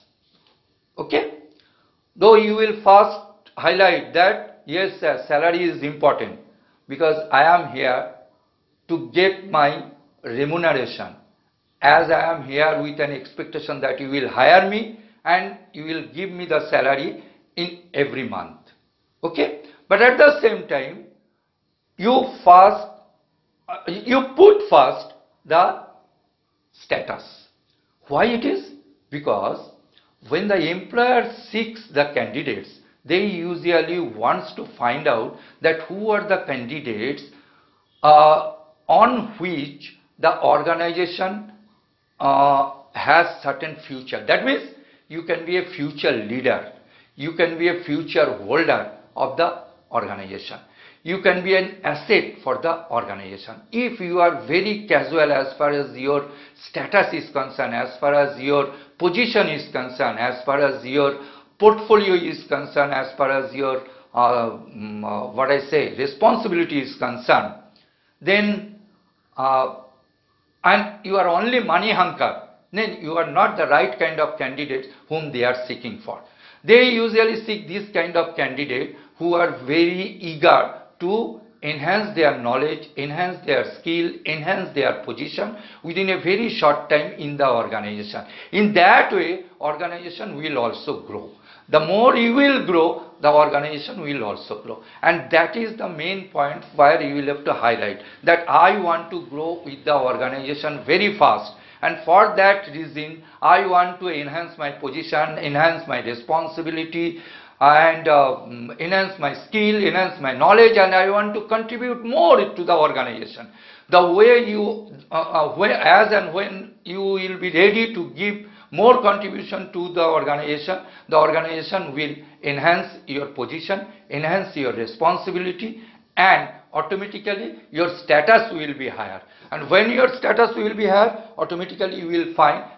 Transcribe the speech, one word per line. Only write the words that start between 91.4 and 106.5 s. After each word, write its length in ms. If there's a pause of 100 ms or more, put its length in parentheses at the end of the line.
The 100
more 360
you 180
will 320
grow, 540
the 100
organization 720
will 240
also 380
grow. 200 (200)
And 280
that 260
is 200
the 120
main 420
point 340 (100)
where 260
you 160
will 180
have 100
to 80
highlight 460 (260)
that 240
I 320
want 300
to 160
grow 380
with 200
the 100
organization 920
very 320
fast. 340 (300)
And 220
for 320
that 360
reason, 500 (200)
I 240
want 340
to 80
enhance 500
my 140
position, 640
enhance 480
my 160
responsibility, 1200 (400)